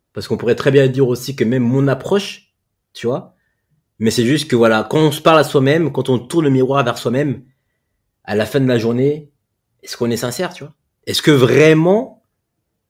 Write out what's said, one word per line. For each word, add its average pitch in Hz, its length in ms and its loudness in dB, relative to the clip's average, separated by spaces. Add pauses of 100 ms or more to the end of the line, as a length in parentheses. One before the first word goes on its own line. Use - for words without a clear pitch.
(140)
parce 101 140 -12
qu'on 113 80 -2
pourrait 113 180 0
très 143 160 0
bien 135 180 4
dire 131 200 0
aussi 123 280 -6
que - 80 -2
même 127 180 0
mon 135 260 0
approche, - 680 -4 (400)
tu - 120 -10
vois, 147 280 -6 (640)
mais 110 120 0
c'est 113 160 0
juste 143 240 -2
que 123 60 2
voilà, 113 320 2
quand 151 100 -2
on 156 140 2
se 143 80 -10
parle 160 180 4
à 143 60 4
soi-même, 139 480 0
quand 127 160 -4
on 127 100 0
tourne 165 260 -2
le 139 60 2
miroir 131 340 0
vers 120 140 -4
soi-même, 127 460 -4 (800)
à 190 100 -8
la 208 120 0
fin 143 140 -2
de 131 60 2
la 123 120 2
journée, 131 520 -2 (520)
est-ce - 140 -16
qu'on 120 140 -4
est 117 60 -4
sincère, 170 360 -6
tu - 120 -18
vois ? 151 100 -20 (320)
Est-ce - 160 -4
que - 80 2
vraiment, 156 920 4 (680)